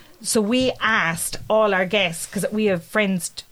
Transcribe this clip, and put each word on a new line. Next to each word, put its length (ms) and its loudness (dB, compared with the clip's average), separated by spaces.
So 140 2
we 400 2
asked 560 0
all 240 4
our 120 2
guests, 420 -2
'cause 220 -4
we 180 0
have 180 0
friends, 480 0